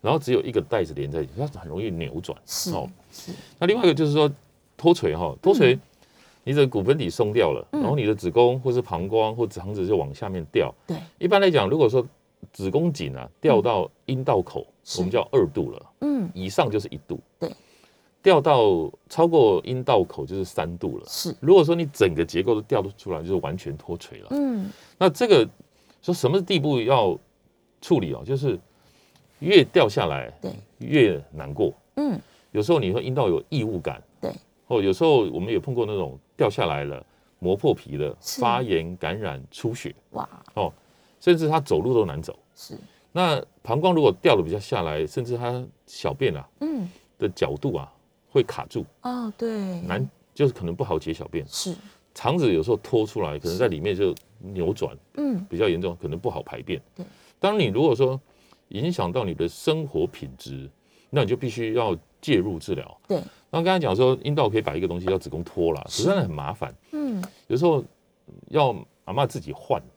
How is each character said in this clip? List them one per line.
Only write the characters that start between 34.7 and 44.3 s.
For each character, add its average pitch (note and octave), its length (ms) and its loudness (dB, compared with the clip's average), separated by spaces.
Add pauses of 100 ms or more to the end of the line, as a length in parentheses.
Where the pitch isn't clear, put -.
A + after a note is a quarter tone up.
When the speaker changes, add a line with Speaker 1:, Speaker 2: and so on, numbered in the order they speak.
Speaker 1:
有 G2 120 2
时 B2 120 2
候 C3 260 6
我 C2+ 100 -6
们 G#2 120 -4
也 B2 60 0
碰 C3+ 160 -4
过 A#2+ 100 0
那 G#2 120 -4
种 D2 200 -6 (200)
掉 C3 120 2
下 G#2 180 -2
来 C#2+ 180 -4
了， C#2+ 200 -10 (360)
磨 F2+ 160 2
破 A2+ 180 2
皮 - 220 -8
了， C#2+ 240 -4
Speaker 2:
是。 - 200 -10
Speaker 1:
发 A#2+ 220 0
炎、 F2+ 360 -2
感 E2+ 200 -4
染、 D2+ 320 -8
出 A#2 240 -6
血。 - 180 -10 (180)
Speaker 2:
哇。 - 180 -10 (260)
Speaker 1:
哦， F#2 180 -2 (460)
甚 F3 180 4
至 D#3+ 120 0
他 D#3 100 2
走 G2 220 0
路 A#2 120 -2
都 A2+ 120 4
难 D#2 180 -6
走。 - 160 -14 (160)
Speaker 2:
是。 - 240 -18 (320)
Speaker 1:
那 E3 320 0 (220)
膀 A#2+ 160 0
胱 F3+ 120 4
如 E3 80 4
果 A#2 220 6
掉 C#3 140 6